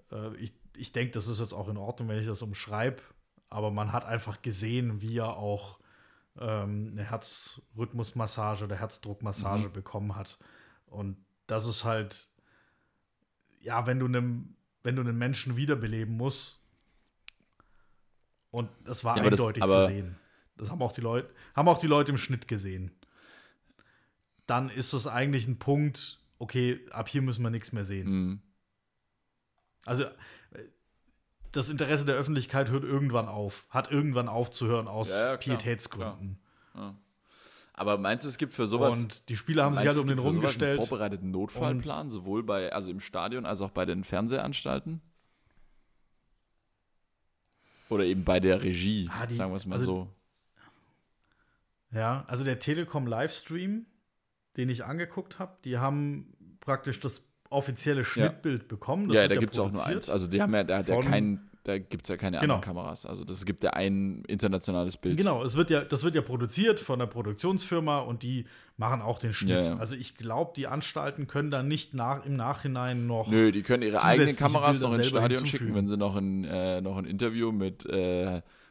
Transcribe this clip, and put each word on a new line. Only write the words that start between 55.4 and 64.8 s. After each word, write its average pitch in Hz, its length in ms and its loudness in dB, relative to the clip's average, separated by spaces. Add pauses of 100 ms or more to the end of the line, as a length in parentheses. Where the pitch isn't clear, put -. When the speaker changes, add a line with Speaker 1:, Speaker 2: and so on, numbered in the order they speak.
Speaker 1:
die 123 140 -4
haben 143 840 -4
praktisch 131 380 -4
das - 280 -8 (220)
offizielle 139 520 0
Speaker 2:
Ja. - 40 2
Speaker 1:
Schnittbild - 640 0
bekommen. 165 420 -2
Das 113 60 6
Speaker 2:
Ja, 107 80 10
Speaker 1:
wird 95 80 6
Speaker 2:
da 101 40 6
Speaker 1:
ja - 60 4
Speaker 2:
gibt's 110 180 0
auch 98 60 4
nur 98 80 -2
Speaker 1:
produziert 160 240 -2
Speaker 2:
eins. - 120 -6
Also 92 180 2
die 98 140 2
haben 104 120 2
ja, 104 100 4
da 92 160 0
hat 95 100 -4
ja 92 60 4
Speaker 1:
von 127 100 2
Speaker 2:
kein, 104 440 2 (140)
da 98 140 -2
gibt's 95 320 -8
ja 90 80 -2
keine 92 220 0
Speaker 1:
Genau. - 160 4
Speaker 2:
anderen 92 60 0 (140)
Kameras. 90 300 -8
Also 90 180 -8
das 95 220 -8
gibt 95 180 -2
ja 95 80 4
ein 98 540 2
internationales 92 720 0